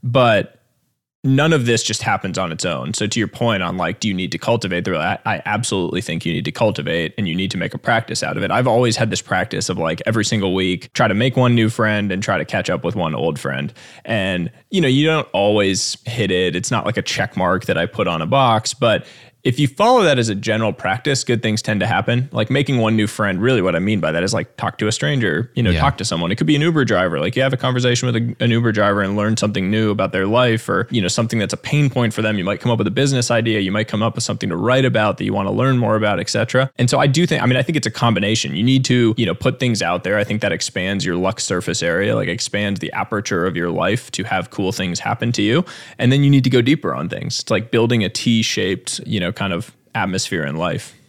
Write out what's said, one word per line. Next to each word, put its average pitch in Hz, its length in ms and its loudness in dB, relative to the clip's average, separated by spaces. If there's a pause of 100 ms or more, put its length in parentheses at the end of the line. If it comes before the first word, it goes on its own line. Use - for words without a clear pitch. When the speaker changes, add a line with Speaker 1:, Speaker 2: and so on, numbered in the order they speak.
Speaker 1:
but 120 520 4 (680)
none 139 260 4
of 139 140 2
this 117 180 2
just - 180 -4
happens 95 360 -2
on 92 120 -2
its 82 140 -8
own. 73 300 -4
So - 120 -2
to 104 140 -2
your 104 80 0
point 113 340 0
on, 90 140 -2
like, 90 240 -2
do 117 80 -2
you 101 60 0
need 90 180 -4
to 87 60 -6
cultivate 98 480 0
the, 95 100 -2
I, 82 300 -2
I 101 200 -2
absolutely 101 540 -2
think 82 260 -6
you 85 60 -2
need 85 140 -4
to 85 60 -4
cultivate 82 680 -2
and 104 100 -2
you 80 80 -2
need 95 160 -2
to 95 60 -6
make 87 160 -6
a - 40 -10
practice - 460 -2
out - 140 -4
of - 60 -4
it. 95 80 -2
I've 123 160 2
always 117 280 2
had 113 140 0
this - 120 -4
practice 95 460 -2
of, 92 100 -4
like, 82 280 -2
every 110 180 0
single 98 300 0
week, 92 400 -2
try 117 160 2
to 98 40 0
make 123 220 0
one 123 200 4
new 110 140 4
friend 107 420 -2
and 95 120 -2
try 98 140 0
to 76 80 -2
catch 98 240 -4
up 87 160 -2
with 85 100 -2
one 80 200 -2
old 76 220 -2
friend. 69 360 -6 (320)
And, 95 440 -2 (200)
you 190 100 0
know, 151 80 4
you 135 180 4
don't 160 280 2
always 101 720 2
hit 113 260 -2
it. 90 240 2
It's - 160 -4
not 113 140 -2
like - 100 -2
a 98 60 -2
check - 340 -4
mark 92 300 0
that 87 120 0
I 82 80 0
put 92 220 -2
on 82 140 -2
a 80 60 -4
box, 117 460 2
but 110 320 2 (360)
if - 160 0
you 143 120 2
follow 233 340 4
that 147 160 4
as 113 80 0
a 104 80 -2
general 107 380 0
practice, 123 500 -2
good 117 180 0
things 107 200 -2
tend 107 180 -2
to 95 80 0
happen. 120 460 0
Like, 113 160 -2
making 135 300 0
one 110 180 2
new 107 100 2
friend, 98 340 -2
really 120 200 2
what 90 120 2
I 82 60 0
mean 98 220 0
by 78 100 0
that 80 100 0
is, 95 120 0
like, 82 240 -6
talk - 220 -4
to 107 80 0
a 110 40 0
stranger, 120 640 -2
you 123 80 0
know, 107 60 2
Speaker 2:
Yeah. 85 100 2
Speaker 1:
talk - 200 2
to 90 40 -4
someone. 85 260 -2
It 101 60 0
could 165 100 -2
be 151 120 4
an 143 40 2
Uber 156 220 2
driver. 90 380 2
Like, 87 160 -2
you 127 40 2
have 135 120 2
a 131 40 -4
conversation 123 480 0
with 120 120 0
a, 117 260 -2
an 120 80 4
Uber 117 220 2
driver 104 280 2
and 98 140 0
learn 104 220 0
something 101 340 0
new 110 200 2
about 98 200 0
their 95 160 0
life 117 400 2
or, 92 240 0
you 113 100 0
know, 87 60 0
something 113 320 0
that's 98 140 -2
a 101 40 -6
pain 147 320 0
point 120 240 0
for - 80 -4
them. 107 160 0
You 92 60 -2
might 95 160 -2
come 123 100 -2
up 113 100 2
with 107 80 0
a 98 40 -2
business 131 400 0
idea. 113 300 2
You 95 100 0
might 107 160 -2
come 107 160 -2
up - 120 -2
with 113 100 -6
something 104 240 -4
to 85 80 -4
write 123 260 2
about 107 340 2
that 98 60 -6
you 101 80 -2
wanna 101 220 -2
learn 127 240 2
more 110 180 2
about, 104 240 2
et 92 100 -6
cetera. 127 480 0
And 120 120 2
so 135 100 2
I 143 80 4
do 147 180 4
think, 156 160 0
I - 40 0
mean, 127 100 2
I 127 60 2
think 156 160 -2
it's 135 100 -2
a 110 40 -4
combination. 104 680 0
You 98 60 0
need 131 220 4
to, 120 300 4
you 117 100 0
know, 85 80 0
put - 280 -2
things 117 200 0
out 87 220 0
there. 98 140 0
I 104 80 2
think 104 160 -4
that 101 100 0
expands 92 540 -4
your 90 100 0
luck 92 240 0
surface 90 420 -2
area, 90 320 0
like, 107 140 -2
expands 101 540 -4
the 80 100 -6
aperture 98 560 -2
of 90 80 -4
your 85 160 -2
life 87 400 -2
to - 140 -6
have 92 240 -4
cool 95 240 -4
things 90 260 -4
happen 117 320 -4
to 117 100 -2
you. 120 220 2 (340)
And 123 140 2
then 143 140 4
you 143 40 6
need 139 140 6
to 131 60 4
go 123 120 4
deeper 113 320 2
on 71 140 -4
things. - 320 -6
It's - 100 -10
like 110 220 0
building 117 320 2
a 90 60 0
T-shaped, 107 1000 0
you 107 140 -2
know, 87 80 0
kind 98 240 -4
of - 180 -6 (220)
atmosphere 95 500 -2
in 71 120 -4
life. 85 400 -4 (140)